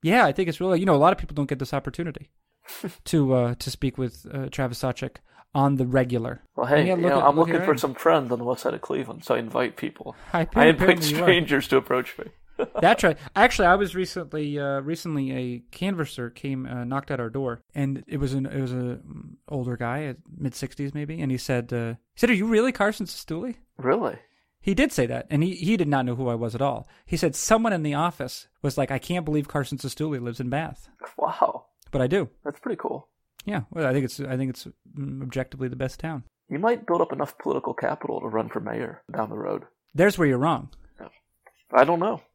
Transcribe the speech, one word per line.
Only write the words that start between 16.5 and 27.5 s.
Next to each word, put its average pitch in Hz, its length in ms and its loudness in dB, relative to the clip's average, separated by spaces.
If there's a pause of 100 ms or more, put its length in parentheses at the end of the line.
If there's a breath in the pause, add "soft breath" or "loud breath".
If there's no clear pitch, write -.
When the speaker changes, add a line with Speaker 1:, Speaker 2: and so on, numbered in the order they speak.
Speaker 1:
uh, 123 200 -6
knocked 135 260 -6
at 131 100 -4
our 117 80 -4
door, 123 320 -4 (140)
and 139 320 -2
it - 100 -8
was 135 160 -2
an, 135 140 -2
it - 160 -6
was 127 100 -4
a, 123 340 -4
mm, - 280 -16 (120)
older 127 300 -4
guy, 127 300 -4
uh, 127 80 -8 (240)
mid-sixties 139 560 -6
maybe, 151 260 -8
and 139 100 -2
he 127 60 0
said, 123 340 -2
uh, 117 200 -4 (240)
he - 40 -20
said, 240 120 6
"Are 240 40 6
you 196 120 2
really 233 260 4
Carson 214 320 0
Cistulli?" 220 520 -10 (200)
Speaker 2:
Really? 139 400 0 (460)
Speaker 1:
He 196 120 0
did 262 160 2
say 131 140 2
that, 120 240 -4
and 151 160 2
he, 185 100 -2
he 175 220 0
did 175 100 2
not 135 200 2
know 123 80 -2
who 123 160 -2
I 117 40 0
was 113 200 -4
at 120 80 -2
all. 123 260 -2 (160 soft breath)
He 170 140 -4
said 151 180 0
someone 226 380 2